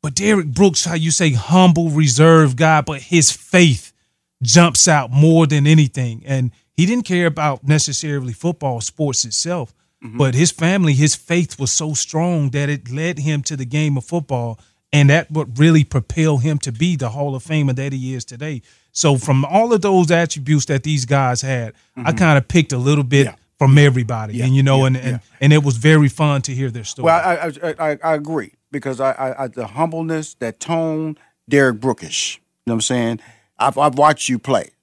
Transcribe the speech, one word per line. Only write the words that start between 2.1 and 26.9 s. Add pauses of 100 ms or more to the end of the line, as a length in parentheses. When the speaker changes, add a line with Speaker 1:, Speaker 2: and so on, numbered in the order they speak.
Speaker 1:
guy,
but
his
faith (500)
jumps
out
more
than
anything.
And (240)
he
didn't
care
about
necessarily
football,
sports
itself, (300)
Speaker 2:
Mm-hmm.
Speaker 1:
but
his
family,
his
faith
was
so
strong
that
it
led
him
to
the
game
of
football. (340)
And
that
what
really
propelled
him
to
be
the
Hall
of
Famer
that
he
is
today. (320)
So
from
all
of
those
attributes
that
these
guys
had, (240)
I (120)
Speaker 2:
Mm-hmm.
Speaker 1:
kinda
picked
a
little
bit
Speaker 2:
Yeah. (240)
Speaker 1:
from
everybody,
Speaker 2:
Yeah.
Speaker 1:
and,
you
know,
Speaker 2:
Yeah.
Speaker 1:
and,
and,
Speaker 2:
Yeah. (220)
Speaker 1:
and
it
was
very
fun
to
hear
their
story.